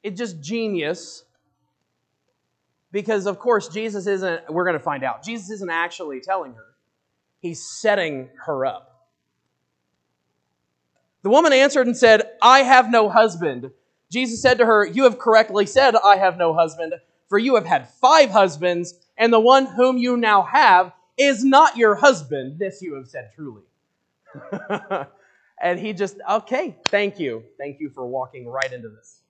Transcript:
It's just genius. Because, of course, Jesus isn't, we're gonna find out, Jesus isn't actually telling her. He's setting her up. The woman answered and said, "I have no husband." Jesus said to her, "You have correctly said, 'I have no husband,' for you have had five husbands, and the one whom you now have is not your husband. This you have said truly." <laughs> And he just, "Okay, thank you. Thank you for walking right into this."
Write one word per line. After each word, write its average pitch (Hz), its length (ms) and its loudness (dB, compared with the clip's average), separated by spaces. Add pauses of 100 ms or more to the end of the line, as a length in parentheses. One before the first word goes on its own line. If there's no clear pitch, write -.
It's 202 160 -12
just 190 220 -12
genius. 185 840 -8 (1700)
Because, 196 360 -4
of 196 120 -6
course, 233 300 -2
Jesus 202 380 -10
isn't, 185 440 -6
we're 175 160 -2
gonna 165 120 -2
find 139 240 -6
out, 123 200 -8
Jesus 214 260 -14
isn't 196 220 -12
actually 165 500 -8
telling 175 340 -8
her. 110 120 -20 (760)
He's 170 260 -12
setting 165 640 -4 (160)
her 135 220 -6
up. - 420 -12 (2250)
The 196 80 -4
woman 302 220 4
answered 269 340 2
and 240 100 -4
said, 220 460 4
"I 262 180 8
have 254 300 4
no 220 180 2
husband." 170 640 -2 (380)
Jesus 233 320 -6
said 247 160 2
to 233 80 4
her, 214 180 4
"You 190 200 -2
have 247 140 4
correctly 220 460 2
said, 262 320 2
'I 202 200 6
have 185 200 0
no 170 160 0
husband,' 165 420 -2 (340)
for 202 100 0
you 247 160 0
have 214 100 2
had 147 240 -2
five 277 420 4
husbands, 175 640 0 (220)
and 233 160 2
the 220 80 4
one 262 240 6
whom 247 320 0
you 247 220 -2
now 214 240 2
have 185 500 4 (240)
is 269 260 0
not 269 360 4
your 214 160 4
husband. 147 640 0
This 190 240 -10
you 165 140 -12
have 127 120 -18
said 120 260 -18
truly." 120 280 -18 (720)
<laughs> - 720 -10 (560)
And 175 160 -2
he 208 140 -10
just, 190 240 -8 (120)
"Okay, 233 480 -6 (100)
thank 202 340 -4
you. 117 240 -8 (120)
Thank 143 220 -16
you 151 100 -12
for 127 160 -16
walking 127 440 -12
right 131 240 -6
into 120 160 -18
this." - 420 -20